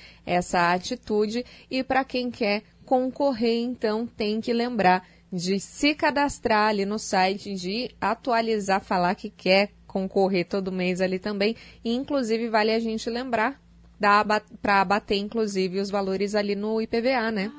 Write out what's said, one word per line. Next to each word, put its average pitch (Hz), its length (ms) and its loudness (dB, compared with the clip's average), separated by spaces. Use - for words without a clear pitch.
essa 175 480 2
atitude. 214 720 -2
E 262 140 -2
pra 269 200 0
quem 247 260 -4
quer 208 320 -2
concorrer, 254 760 0
então, 233 460 -2
tem 214 340 -2
que 240 120 -2
lembrar 233 540 2
de 185 260 -2
se - 380 0
cadastrar 247 720 2
ali 202 180 0
no 214 140 -4
site, 196 540 0
de 190 360 -6
atualizar, 220 800 0
falar 185 360 0
que - 120 -14
quer 196 420 2
concorrer 190 640 0
todo 190 240 -4
mês 185 300 -2
ali 185 180 0
também. 208 380 -2
E, 233 80 -2
inclusive, 240 560 -2
vale 220 240 2
a 220 60 2
gente 226 320 -4
lembrar 240 500 -2
da 208 220 6
aba-, 214 220 0
pra 196 200 4
abater, 202 360 0
inclusive, 202 640 -2
os 196 100 -4
valores 196 440 -2
ali 208 200 0
no 214 260 -2
I 220 60 -2
P 233 140 -2
V 247 120 0
A, 226 200 0
né? 208 260 -2